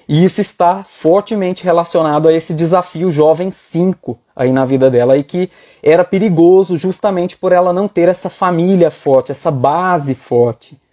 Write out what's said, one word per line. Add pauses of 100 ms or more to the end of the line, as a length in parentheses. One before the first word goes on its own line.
E
isso
está
fortemente
relacionado
a
esse
desafio
jovem
cinco (160)
aí
na
vida
dela,
e
que (320)
era
perigoso
justamente
por
ela
não
ter
essa
família
forte,
essa
base
forte, (160)